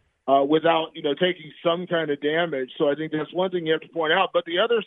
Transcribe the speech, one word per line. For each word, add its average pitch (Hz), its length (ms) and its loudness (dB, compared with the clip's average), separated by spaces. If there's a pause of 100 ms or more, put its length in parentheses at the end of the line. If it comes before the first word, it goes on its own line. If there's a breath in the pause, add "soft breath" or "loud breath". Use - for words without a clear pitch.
(280)
uh, 139 160 6
without, 160 500 2
you 160 80 -12
know, 143 120 -2
taking 160 360 -2 (100)
some 175 280 -2
kind 165 220 -2
of 143 100 -2
damage. 147 580 -2
So 156 100 2
I 143 60 2
think 156 160 -6
that's 151 220 -6
one 185 180 -2
thing 175 160 -4
you 160 60 2
have 156 80 0
to 160 80 -20
point 160 240 0
out. 180 200 2
But 175 120 0
the 170 160 -2
other 226 260 2